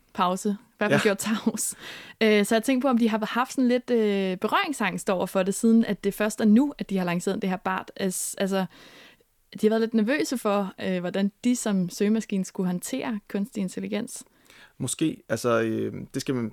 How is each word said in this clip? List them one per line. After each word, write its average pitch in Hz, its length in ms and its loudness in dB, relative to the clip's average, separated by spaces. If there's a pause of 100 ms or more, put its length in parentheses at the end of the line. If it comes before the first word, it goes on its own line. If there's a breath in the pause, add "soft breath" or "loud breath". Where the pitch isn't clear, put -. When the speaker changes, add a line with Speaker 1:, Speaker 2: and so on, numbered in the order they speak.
(140)
Speaker 1:
pause. 185 360 0
I - 280 -10
hvert 208 120 0
fald 202 100 4
Speaker 2:
Ja. 220 80 2
Speaker 1:
gjort 196 100 2
tavs. - 560 -4 (460 loud breath)
Øh, 214 240 6
så 226 100 2
jeg 220 80 2
tænkte 262 220 0
på, 285 40 2
om 240 100 4
de 226 100 4
har 214 180 0
haft 247 260 -2
sådan 254 160 2
lidt, 247 220 0
øh, 202 460 2
berøringsangst 220 720 -2
over 185 160 0
for 190 160 0
det, 190 120 0
siden 226 300 6
at - 200 -2
det 196 100 0
først 214 260 -2
er 226 40 2
nu, 247 340 6
at - 120 -8
de 190 80 0
har 185 60 0
lanceret 180 380 -2
det 190 80 -2
her 185 60 -2
Bard. - 340 -4 (100)
As-, - 380 -4
altså, 190 280 0 (920 loud breath)
de 220 60 4
har - 20 4
været 220 120 2
lidt 226 140 0
nervøse 254 440 0
for, 202 340 0 (100)
øh, 190 180 -2
hvordan 196 320 -2 (120)
de 247 120 2
som 190 320 0
søgemaskine 202 560 0
skulle - 220 -4
håndtere 208 640 -4
kunstig 202 320 -4
intelligens. 196 640 -6 (540 soft breath)
Speaker 2:
Måske. - 500 -4
Altså, 117 320 2
øh, 110 320 -2 (220)
det 135 80 -6
skal 139 120 -2
man, 117 180 -4